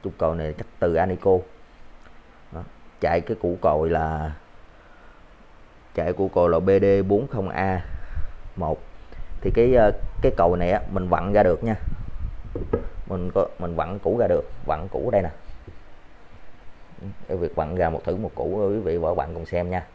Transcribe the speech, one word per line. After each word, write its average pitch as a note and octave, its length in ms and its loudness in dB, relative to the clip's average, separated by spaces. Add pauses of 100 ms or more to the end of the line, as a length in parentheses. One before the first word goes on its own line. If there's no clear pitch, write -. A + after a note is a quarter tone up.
Chung F#2+ 160 -6
còi E2 180 2
này D#2 220 -4
chắc F2 80 -10 (120)
từ E2+ 160 2
Anico. F2+ 440 4 (1120)
Đó. E2 80 -12 (400)
Chạy E2+ 200 2
cái G2 220 -6
củ F2 180 -2
còi D#2 280 2
là, D#2 440 -2 (1600)
chạy E2+ 180 -2
củ F#2 160 0
còi F2 200 4
là E2 120 4
B F#2+ 100 2 (100)
D G2 40 4 (240)
bốn G#2 180 4
không G2 220 -4
A F#2 360 -2 (720)
một. D#2+ 240 -2 (600)
Thì F#2+ 140 0
cái, B2 220 6
à, G#2+ 140 8 (320)
cái C3 140 4
còi F2 220 4
này F2 120 2
á, G#2 100 2 (100)
mình F#2 180 -2
vặn E2+ 240 2
ra G2+ 100 8
được F2+ 220 4
nha. A2 100 2 (1300)
Mình F2+ 280 -4
có, G2 120 4 (120)
mình F2 160 -4
vặn E2 240 -4
củ G#2 200 0
ra A2 80 4
được, F2 240 2 (160)
vặn D#2 220 -2
củ F2 200 -2
ở - 20 0
đây G2+ 120 4
nè. E2 80 -2 (2000)
Cái F#2+ 80 -2
việc E2+ 200 -2
vặn D#2+ 180 -2
ra E2+ 160 2
một D#2+ 140 -4
thử F#2 120 -2
một G#2 180 -6
củ, G2 340 -2
quý G2+ 100 0
vị E2+ 180 -2
và E2 140 0
các F2+ 40 0
bạn E2 200 -4
cùng E2 120 -8
xem F2 240 -2
nha. F2 240 -4